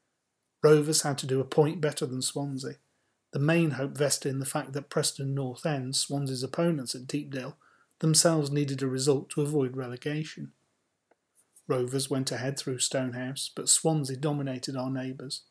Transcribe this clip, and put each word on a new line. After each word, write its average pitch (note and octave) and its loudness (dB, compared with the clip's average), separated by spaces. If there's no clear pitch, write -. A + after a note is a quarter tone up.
Rovers D3+ 6
had C#3+ -2
to - -6
do C3+ 2
a B2+ 0
point D#3 2
better D3+ -2
than B2+ -4
Swansea, C3+ -6
the C#3+ -2
main D#3+ 4
hope C#3 -4
vested C#3+ 0
in C3 -2
the C3+ -4
fact C3+ -4
that C#3 -8
Preston C#3 -2
North C3 -4
End, C#3 -2
Swansea's C3+ -2
opponents C#3 0
at C3 -12
Deepdale, C#3+ -6
themselves D#3 4
needed C#3 0
a C#3 2
result C3+ 2
to D#3 0
avoid C#3+ 0
relegation. C#3+ -6
Rovers C3 0
went C3 0
ahead C3 -4
through B2+ -4
Stonehouse, B2+ -4
but - 0
Swansea D3 2
dominated C#3 -2
our C3 -2
neighbours, C3 -6